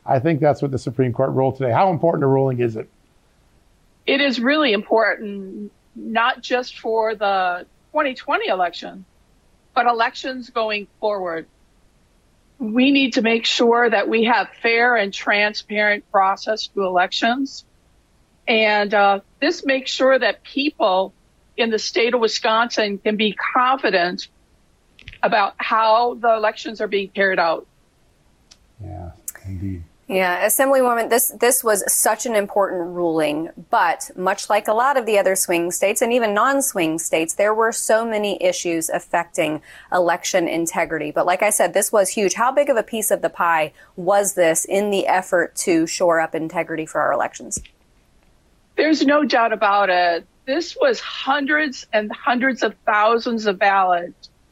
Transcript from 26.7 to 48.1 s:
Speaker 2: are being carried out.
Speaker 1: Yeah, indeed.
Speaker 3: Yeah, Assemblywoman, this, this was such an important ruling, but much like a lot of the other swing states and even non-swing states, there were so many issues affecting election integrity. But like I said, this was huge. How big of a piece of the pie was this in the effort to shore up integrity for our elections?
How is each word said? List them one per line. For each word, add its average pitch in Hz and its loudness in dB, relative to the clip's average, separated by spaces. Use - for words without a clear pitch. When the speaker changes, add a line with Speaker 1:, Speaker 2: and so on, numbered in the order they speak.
Speaker 2:
are 214 -2
being 196 -2
carried 190 0
out. 170 0
Speaker 1:
Yeah, 90 -12
indeed. 95 -8
Speaker 3:
Yeah, 185 0
Assemblywoman, 247 2
this, 233 2
this 240 2
was 208 0
such - 0
an 240 -4
important 185 -2
ruling, 160 0
but 180 0
much 185 -2
like 214 0
a 214 2
lot 254 2
of 247 -2
the 214 2
other 190 2
swing 170 0
states 196 -2
and 233 0
even 233 2
non-swing 208 0
states, 165 -2
there 208 2
were 226 0
so 226 0
many 208 -4
issues 170 -2
affecting 160 -4
election 175 0
integrity. 160 -4
But 151 0
like 180 0
I 208 4
said, 180 0
this 196 0
was 202 2
huge. 196 0
How 240 0
big 285 2
of 254 2
a 208 0
piece 220 -4
of 180 0
the 165 -2
pie 160 0
was 196 2
this 165 2
in 202 0
the 196 0
effort 180 0
to 165 2
shore 165 2
up 160 -4
integrity 160 -6
for 156 -4
our 139 2
elections? 202 -6